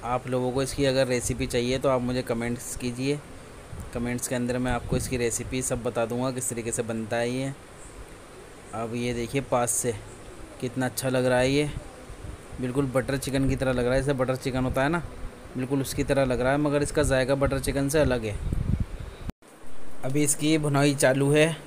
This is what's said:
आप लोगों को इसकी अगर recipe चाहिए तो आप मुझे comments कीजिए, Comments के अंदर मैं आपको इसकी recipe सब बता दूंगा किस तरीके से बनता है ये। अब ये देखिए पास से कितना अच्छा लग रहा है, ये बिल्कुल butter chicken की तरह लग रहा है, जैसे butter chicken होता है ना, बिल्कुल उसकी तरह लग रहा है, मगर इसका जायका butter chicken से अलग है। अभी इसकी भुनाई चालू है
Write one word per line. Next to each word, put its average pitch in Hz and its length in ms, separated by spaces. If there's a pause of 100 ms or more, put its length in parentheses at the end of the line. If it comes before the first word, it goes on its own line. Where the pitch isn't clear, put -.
आप 127 240
लोगों 127 240
को 135 100
इसकी 139 220
अगर 131 220
recipe 123 400
चाहिए 123 320
तो 139 100
आप 127 120
मुझे 123 220
comments 120 540
कीजिए, 127 420 (760)
Comments 120 340
के 131 60
अंदर 123 240
मैं 123 140
आपको 120 240
इसकी 127 200
recipe 120 460
सब 127 200
बता 120 240
दूंगा 123 240
किस 127 200
तरीके 117 220
से 120 100
बनता 113 340
है 120 140
ये। 135 220 (1200)
अब 113 200
ये 120 200
देखिए 120 260 (100)
पास 120 220
से 117 220 (680)
कितना 127 260
अच्छा 127 220
लग 127 180
रहा 127 120
है, 131 120
ये 147 200 (920)
बिल्कुल 127 260
butter 127 320
chicken 135 300
की 135 80
तरह 131 160
लग 123 120
रहा 123 100
है, 131 60
जैसे 139 140
butter 127 220
chicken 127 280
होता 127 180
है 143 60
ना, 170 140 (540)
बिल्कुल 131 240
उसकी 139 240
तरह 139 200
लग 123 160
रहा 127 120
है, 143 60
मगर 147 240
इसका 147 220
जायका 131 320
butter 135 240
chicken 139 280
से 156 120
अलग 127 240
है। 104 120 (1700)
अभी 139 200
इसकी 151 340
भुनाई 143 360
चालू 139 360
है 151 260 (100)